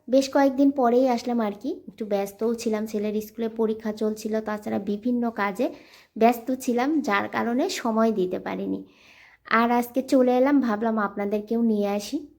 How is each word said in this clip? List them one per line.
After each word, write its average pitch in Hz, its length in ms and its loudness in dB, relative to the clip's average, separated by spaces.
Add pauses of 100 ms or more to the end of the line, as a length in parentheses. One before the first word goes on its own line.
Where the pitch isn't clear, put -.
বেশ 269 260 4
কয়েকদিন 277 360 4
পরেই 254 380 4
আসলাম 240 320 -2
আর 208 220 -2
কি, 269 80 -6 (180)
একটু 220 240 -10
ব্যস্তও 202 420 -2
ছিলাম, 214 320 -2
ছেলের 208 340 -4
স্কুলে 226 280 -6
পরীক্ষা 220 440 -2
চলছিল, 214 480 -4
তাছাড়া 214 380 -6
বিভিন্ন 208 520 -2
কাজে 208 360 -2 (500)
ব্যস্ত 240 320 2 (160)
ছিলাম, 247 240 0 (120)
যার 208 280 0
কারণে 233 420 0
সময় 226 420 2
দিতে 190 260 0
পারিনি। 190 420 -6 (680)
আর 233 240 2
আজকে 240 320 0
চলে 254 380 4
এলাম, 285 200 4
ভাবলাম 226 380 0
আপনাদেরকেও 208 640 -2
নিয়ে 208 260 2
আসি। 208 300 -4 (200)